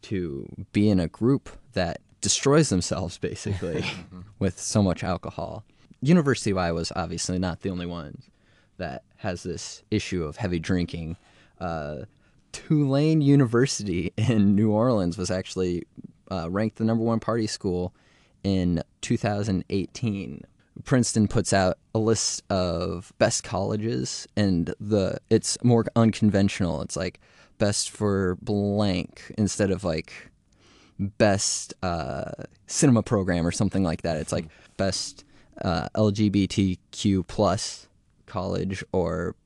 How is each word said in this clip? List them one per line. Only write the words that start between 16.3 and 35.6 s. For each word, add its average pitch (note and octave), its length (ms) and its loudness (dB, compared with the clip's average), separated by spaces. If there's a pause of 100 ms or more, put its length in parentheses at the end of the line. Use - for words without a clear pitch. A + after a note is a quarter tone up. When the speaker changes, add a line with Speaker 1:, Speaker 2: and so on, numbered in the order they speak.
Speaker 1:
uh, E2+ 200 -4
ranked G#2 260 -2
the A2+ 80 -2
number A2+ 200 0
one A2+ 160 0
party A2 260 -2
school F2+ 480 -4 (500)
in F2+ 380 2 (180)
two - 160 -2
thousand G#2 540 -2
eighteen. G2 720 -4 (420)
Princeton A#2 420 2
puts - 260 0
out F#2 260 4 (160)
a A2+ 40 2
list A2 520 0
of F2+ 680 -2
best A2 260 2
colleges, G#2+ 920 -4
and F#2+ 420 2
the, G#2 400 0 (120)
it's - 340 2
more A#2 200 6 (120)
unconventional. G2+ 840 2
It's, - 140 -10
like, F2+ 220 -6 (400)
best G#2 320 0
for G2 520 0
blank G2+ 960 -2
instead G2+ 320 2
of, F#2+ 140 -2
like, - 460 -6 (680)
best, G2+ 720 0 (100)
uh, E2+ 480 -6 (360)
cinema A#2+ 360 4
program F#2 440 0
or F2 60 0
something G2 300 0
like D#2+ 200 -2
that. E2 160 -2
It's, - 140 -6
like, E2+ 140 -4 (300)
best, - 480 -4 (380)